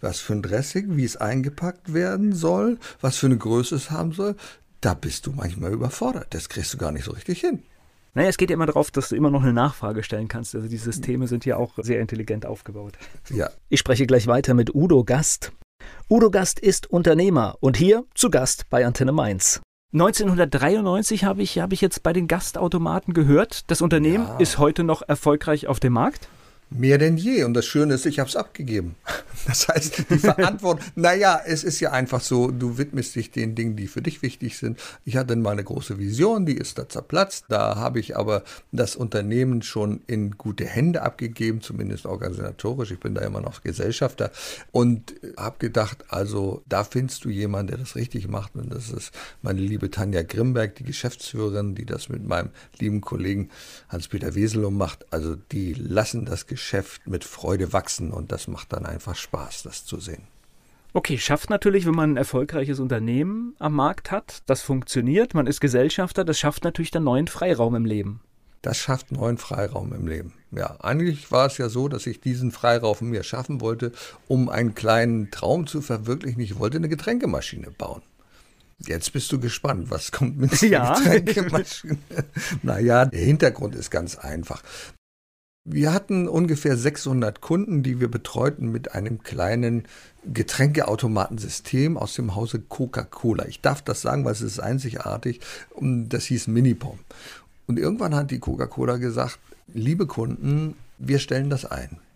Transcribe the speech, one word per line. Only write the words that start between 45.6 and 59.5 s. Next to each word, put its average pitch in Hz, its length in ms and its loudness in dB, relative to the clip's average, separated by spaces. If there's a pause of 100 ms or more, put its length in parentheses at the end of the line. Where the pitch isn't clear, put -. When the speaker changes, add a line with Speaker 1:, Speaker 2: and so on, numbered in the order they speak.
Speaker 1:
also 98 600 -4
da 98 160 2
findest - 400 -4
du - 40 -4
jemanden, 101 420 -2
der 120 80 -6
das 127 160 -10
richtig 120 340 -6
macht. 104 260 -6
Und 113 160 -8
das 113 200 -10
ist - 200 -10 (300)
meine 98 180 -2
liebe 98 320 -2
Tanja 98 300 0
Grimberg, 113 540 0
die 123 100 -14
Geschäftsführerin, 107 880 -4
die 110 100 -8
das - 220 -8
mit 110 180 -8
meinem 87 260 -2 (280)
lieben 104 220 0
Kollegen 98 480 -4 (400)
Hans-Peter 87 460 -6
Weselow 107 360 0
macht. 98 400 -4
Also 80 240 -2
die 92 380 -6
lassen 113 500 -2
das - 240 -8
Geschäft - 600 -6
mit 87 180 -6
Freude 92 480 -4
wachsen - 380 -4
und 85 200 -8
das - 160 -8
macht - 240 -10
dann - 140 -6
einfach 82 380 -8
Spaß, - 400 -10